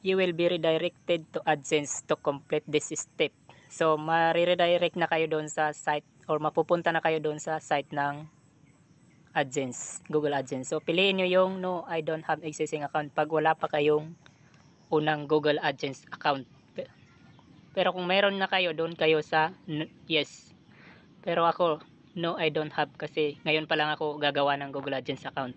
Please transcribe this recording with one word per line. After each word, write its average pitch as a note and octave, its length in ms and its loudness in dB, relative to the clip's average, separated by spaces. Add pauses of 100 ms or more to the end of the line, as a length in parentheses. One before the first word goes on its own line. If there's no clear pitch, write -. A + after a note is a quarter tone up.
You F#3+ 160 0
will F#3 160 2
be E3+ 160 2
redirected E3 880 -2
to - 80 -6
AdSense D3 640 0
to D#3 80 2
complete D3+ 480 -4
this D3 240 -2
step. D3+ 400 -4 (400)
So, D#3+ 320 2
mariredirect E3+ 960 2
na E3+ 80 2
kayo D#3+ 240 0
doon D#3 160 -2
sa D3+ 320 -2
site D3+ 260 -2 (220)
or D3+ 160 0
mapupunta E3 480 2
na E3 100 2
kayo D#3+ 220 0
doon D3+ 160 -4
sa D#3 240 -6
site C#3+ 320 -2
ng C#3+ 320 -4 (1040)
AdSense, C3+ 760 -4
Google D3 240 0
AdSense. C3+ 400 -4
So, D#3 80 -4
piliin F#3+ 400 2
nyo F#3 80 0
yung F#3 320 2
"No, F3+ 240 -4
I E3+ 160 -4
don't D#3+ 240 -4
have D3+ 160 -2
existing D#3 400 -6
account" D3 320 -4
pag D3+ 160 0
wala D#3 240 2
pa - 160 -4
kayong D3+ 420 2 (760)
unang D3+ 400 0
Google D3+ 320 2
AdSense C#3 480 -4
account. C#3 400 -4 (240)
Pe-, - 160 -10 (840)
pero F#3 220 0
kung F3+ 160 -4
meron G3 320 4
na F#3+ 80 -2
kayo, F3+ 240 0
doon E3 240 -4
kayo D#3+ 260 4
sa D#3+ 300 2 (160)
n-, D#3 180 -4 (220)
yes. - 420 -2 (680)
Pero E3+ 260 0
ako, E3 320 2 (380)
"No, E3+ 240 -2
I D#3+ 80 2
don't D3+ 240 -4
have" D3 240 -2
kasi D3+ 480 -4
ngayon D#3 240 0
pa D#3+ 80 2
lang D3+ 160 0
ako D3+ 240 -4
gagawa C#3+ 420 2
ng C#3 140 -10
Google C#3 240 -4
AdSense C3 320 -8
account. B2+ 280 -6